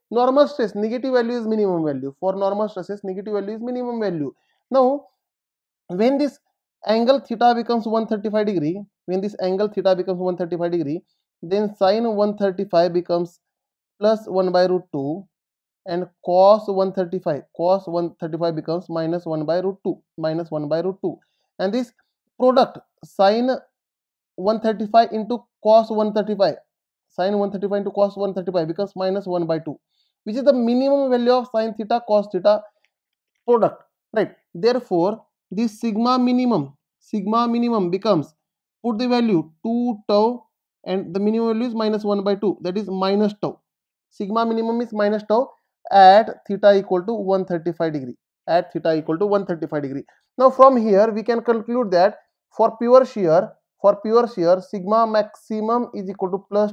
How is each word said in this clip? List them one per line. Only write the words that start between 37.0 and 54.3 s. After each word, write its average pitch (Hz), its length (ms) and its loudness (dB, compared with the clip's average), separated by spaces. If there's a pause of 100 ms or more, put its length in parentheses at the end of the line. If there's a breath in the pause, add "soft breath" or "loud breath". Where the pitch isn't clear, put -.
minimum 233 440 0
becomes, 190 420 -2 (480)
put 226 180 -4
the 247 100 -2
value 226 420 0 (100)
two 240 360 -2 (100)
tau, 220 380 2 (400)
and 185 280 -6
the 196 60 -4
minimum 226 360 0
value 233 120 -2
is 226 80 -8
minus 214 300 -2
one 202 180 0
by 202 120 0
two, 196 260 -2
that 180 160 -6
is 214 100 -6
minus 196 540 0
tau. 151 180 -6 (500)
Sigma 220 360 -4
minimum 226 340 -2
is 240 140 -8
minus 208 300 -2
tau 220 280 0 (400)
at 196 380 8 (180)
theta 202 260 4
equal 196 300 0
to 220 100 -6
one 190 300 -2
thirty-five 170 480 -4
degree, 131 240 -8 (320)
at 175 240 0
theta 160 240 0
equal 160 240 -2
to 202 60 0
one 202 200 0
thirty-five 160 360 -6
degree. 139 240 -10 (320 soft breath)
Now, 254 120 6
from 262 280 8
here 220 340 4
we 214 100 -4
can 233 200 -2
conclude 233 500 -2
that 180 280 4 (360)
for 220 220 0
pure 247 280 6
shear, 190 460 2 (300)
for 202 160 4
pure 226 300 2
shear, 185 340 2